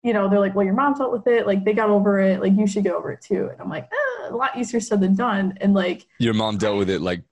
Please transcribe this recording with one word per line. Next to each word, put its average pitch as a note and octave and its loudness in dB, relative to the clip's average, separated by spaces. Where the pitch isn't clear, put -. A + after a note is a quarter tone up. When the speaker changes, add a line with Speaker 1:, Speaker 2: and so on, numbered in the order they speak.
Speaker 1:
you A#3 0
know, G3+ 0
they're G3+ 4
like, G3 0
"Well, G3 2
your F#3+ 0
mom C#4 2
dealt C4+ -2
with A#3+ -2
it. A#3 2
Like, G3 0
they G#3+ 2
got G#3+ 0
over G3+ 2
it. F#3+ 2
Like, G3 2
you G#3+ 2
should G3 -2
get F3+ 0
over - -6
it - -14
too." F#3+ -2
And - -18
I'm - -10
like, - -10
"Uh, C5 -4
a - -6
lot B3+ -4
easier A#3+ -4
said G#3 -2
than F#3+ 2
done." G3 -2
And, G3 4
like, F3+ -2
Speaker 2:
Your A#2 2
mom G#2+ 0
dealt G#2 0
with F#2+ 0
it, F2+ 0
like, F2+ -4